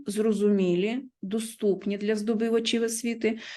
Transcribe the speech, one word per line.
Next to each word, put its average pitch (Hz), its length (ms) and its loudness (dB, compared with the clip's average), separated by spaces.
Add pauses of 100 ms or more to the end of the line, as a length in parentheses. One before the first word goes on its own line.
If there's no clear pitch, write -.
зрозумілі, 202 920 2 (220)
доступні 202 760 -2
для 208 180 0
здобувачів 226 680 0
освіти, 226 540 -2 (200)